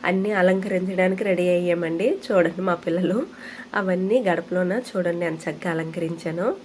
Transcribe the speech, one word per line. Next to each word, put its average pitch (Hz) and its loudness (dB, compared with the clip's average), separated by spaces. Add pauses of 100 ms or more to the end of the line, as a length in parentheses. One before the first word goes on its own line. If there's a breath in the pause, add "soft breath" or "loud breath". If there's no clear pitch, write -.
అన్నీ 190 2 (100)
అలంకరించడానికి 185 2
రెడీ 180 2
అయ్యామండి. 175 2 (180)
చూడండి 175 2
మా 185 2
పిల్లలు 180 0 (560 loud breath)
అవన్నీ 190 2 (100)
గడపలోన 180 0 (160)
చూడండి 175 -2
ఎంత 160 -4
చక్కగా 165 -4
అలంకరించానో 165 -4 (180)